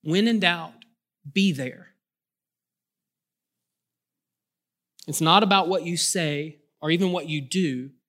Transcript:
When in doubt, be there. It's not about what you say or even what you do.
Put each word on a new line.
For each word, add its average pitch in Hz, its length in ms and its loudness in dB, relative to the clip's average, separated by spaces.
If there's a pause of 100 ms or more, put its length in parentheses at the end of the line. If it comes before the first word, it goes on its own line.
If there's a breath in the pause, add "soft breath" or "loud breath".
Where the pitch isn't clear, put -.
When 185 260 2
in 226 120 2
doubt, 175 320 0 (580)
be 196 220 2
there. 131 360 -8 (3250)
It's 151 140 -6
not 165 220 4
about 196 260 2
what 185 160 -2
you 175 120 -4
say 156 640 -4 (220)
or 156 100 -2
even 180 220 2
what 165 160 -4
you 151 120 -4
do. 139 500 -4 (180)